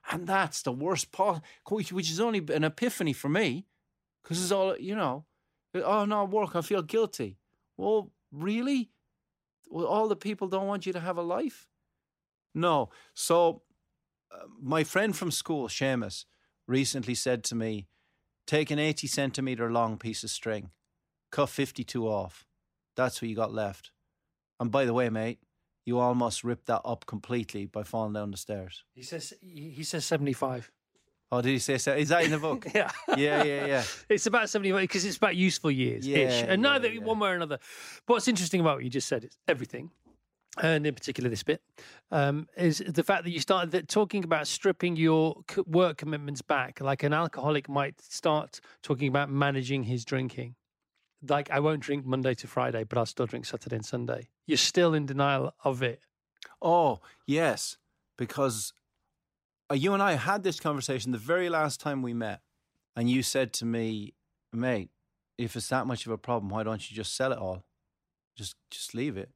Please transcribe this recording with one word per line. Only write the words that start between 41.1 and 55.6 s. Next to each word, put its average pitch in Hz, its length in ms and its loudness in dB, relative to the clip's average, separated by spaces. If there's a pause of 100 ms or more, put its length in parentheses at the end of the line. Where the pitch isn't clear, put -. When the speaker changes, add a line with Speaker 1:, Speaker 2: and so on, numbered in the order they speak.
Speaker 2:
this 107 100 -4
bit, 151 220 0 (480)
um, 147 440 2
is 165 300 2
the 165 180 0
fact 190 200 2
that 175 80 -4
you 165 80 -2
started 175 320 2
that, 170 160 0
talking 208 360 2
about 160 240 0
stripping 180 480 0
your 160 540 4
c-, 196 160 0
work 170 320 4
commitments 147 460 -6
back. 135 360 -2
Like, 135 220 0
an 147 120 4
alcoholic 151 540 0
might 139 320 -2
start - 600 -2 (220)
talking 139 240 0
about 139 240 2
managing 139 540 0
his 120 200 -2
drinking. 127 500 -4 (720)
Like, 143 220 2
"I 139 100 2
won't 151 220 2
drink 143 240 -4
Monday 131 300 0
to - 120 -14
Friday, 120 360 -2
but 113 160 -2
I'll 113 80 2
still - 180 -2
drink 120 200 -8
Saturday 120 320 -6
and 110 80 -6
Sunday." 120 440 -6 (160)
You're 151 120 2
still 175 360 6
in 147 140 0
denial 139 560 2